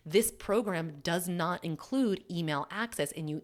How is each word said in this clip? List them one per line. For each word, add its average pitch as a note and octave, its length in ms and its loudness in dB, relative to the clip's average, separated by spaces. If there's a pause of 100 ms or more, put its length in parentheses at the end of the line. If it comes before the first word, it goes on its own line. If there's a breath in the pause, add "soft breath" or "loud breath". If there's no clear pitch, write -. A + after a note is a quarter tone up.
"This G#3 240 4
program F3 720 0
does F3 280 0
not F3 340 0
include G3 640 0
email D#3 400 0
access," G#3 440 -2
and D#3 160 -4
you D3+ 140 -4